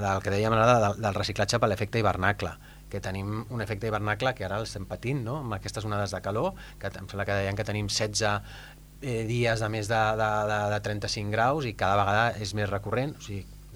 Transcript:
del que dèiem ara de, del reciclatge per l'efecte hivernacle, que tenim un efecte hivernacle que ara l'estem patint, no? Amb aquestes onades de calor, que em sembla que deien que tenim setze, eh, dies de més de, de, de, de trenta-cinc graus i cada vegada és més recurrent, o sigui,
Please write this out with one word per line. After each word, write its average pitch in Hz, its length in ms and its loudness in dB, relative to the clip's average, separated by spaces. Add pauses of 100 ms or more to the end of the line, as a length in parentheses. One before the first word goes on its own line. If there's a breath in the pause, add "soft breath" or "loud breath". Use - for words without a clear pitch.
del 98 180 2
que 98 80 0
dèiem 110 240 4
ara 117 240 8
de, 101 100 4 (120)
del 101 160 0
reciclatge 104 420 0
per 120 100 4
l'efecte 104 300 0
hivernacle, 92 540 2 (360 loud breath)
que 98 100 -6
tenim 98 500 -4
un 120 120 -4
efecte 107 240 -4
hivernacle 107 480 0
que 95 140 -6
ara 98 140 -2
l'estem 95 260 -8
patint, 127 340 -4
no? 123 220 -4
Amb 110 140 -4
aquestes 104 280 -6
onades 101 300 -2
de 90 80 -6
calor, 123 300 0 (260 loud breath)
que 98 100 -4
em 92 160 -10
sembla 98 220 -4
que 101 100 2
deien 98 200 0
que 107 100 -2
tenim 104 240 -2
setze, 107 400 0 (680 loud breath)
eh, 117 260 -2
dies 117 340 2
de 107 60 0
més 107 200 -2
de, 113 120 4 (160)
de, 107 160 2 (180)
de, 104 100 2 (140)
de 104 100 0
trenta-cinc 104 480 -2
graus 127 360 2
i 101 100 -6
cada 101 220 4
vegada 104 280 4 (120)
és 101 160 -4
més 104 120 0
recurrent, 110 480 -2
o - 80 -16
sigui, 98 220 -8 (300)